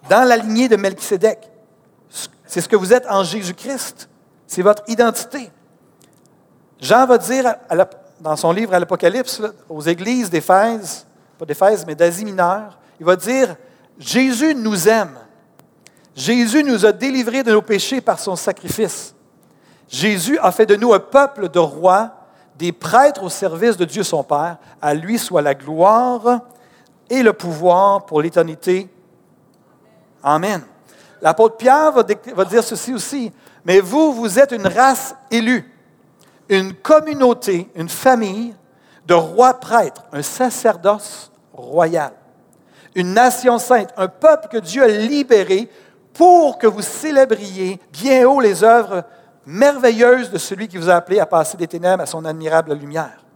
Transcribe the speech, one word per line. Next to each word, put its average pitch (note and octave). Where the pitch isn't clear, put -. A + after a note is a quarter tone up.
Dans A3+
la A#3+
lignée A3
de G#3+
Melchisédek, G3
c'est -
ce -
que G#3+
vous F#3
êtes B3
en G3
Jésus-Christ. G3
C'est -
votre G#3
identité. A#3
Jean A3
va B3
dire B3
à E3+
la, F3+
dans D3+
son E3+
livre G3+
à F3+
l'Apocalypse, F#3
là, G#3+
aux D#3
églises F#3
d'Éphèse, F#3+
pas -
d'Éphèse, F3+
mais D#3
d'Asie E3+
mineure, G3
il D#3+
va F3+
dire, « A3+
Jésus C4
nous G#3+
aime. G3
Jésus A#3
nous A3+
a G#3
délivrés B3+
de A#3
nos G#3+
péchés G#3+
par G#3+
son F#3
sacrifice. -
Jésus G3
a F#3
fait A3
de G3+
nous A3+
un -
peuple C4
de F3
rois, F3+
des E3+
prêtres A#3
au F3+
service F#3+
de F3
Dieu E3+
son D3+
Père. D#3+
À D3
lui F3+
soit F3
la C#3+
gloire A3
et B3+
le A3
pouvoir F3+
pour D3+
l'éternité. E3+
Amen. » D#3+
L'apôtre A3
Pierre C#4+
va B3+
dé-, G#3
va F#3+
dire G#3+
ceci A#3
aussi. « A#3
Mais F#3
vous, C#4
vous A3+
êtes C#4
une G3+
race A#3+
élue, A3+
une F#3+
communauté, B3+
une E3
famille A3+
de F3
rois F#3+
prêtres, G#3+
un D3
sacerdoce G#3
royal, D3+
une F3+
nation B3
sainte, G#3+
un F#3+
peuple D4+
que A#3
Dieu G#3+
a A#3+
libéré A3
pour E4+
que A#3
vous G3+
célébriez G3+
bien B3
haut C4+
les G3+
œuvres G#3
merveilleuses A#3+
de G3
celui G3
qui F3+
vous E3+
a F3+
appelé F3+
à E3
passer E3
des E3+
ténèbres F3
à -
son D#3+
admirable D#3+
lumière. » D3